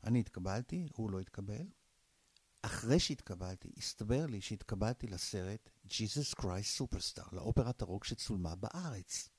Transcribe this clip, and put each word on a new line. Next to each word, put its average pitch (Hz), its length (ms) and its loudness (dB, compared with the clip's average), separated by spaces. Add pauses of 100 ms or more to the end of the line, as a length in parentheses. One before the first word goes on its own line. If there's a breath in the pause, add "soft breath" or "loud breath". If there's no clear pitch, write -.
אני 117 160 6
התקבלתי, 113 720 -2
הוא 110 180 -2
לא 95 100 0
התקבל. 104 460 -6 (960)
אחרי 117 380 6
שהתקבלתי, 92 760 -4
הסתבר 123 500 0
לי 110 140 -2
שהתקבלתי 110 680 0
לסרט 95 640 -4 (180)
Jesus 123 520 0
Christ 98 420 0
Superstar, - 520 -2
לאופרת 113 480 2
הרוק 95 220 -2
שצולמה 90 500 0
בארץ. 110 760 -4 (100)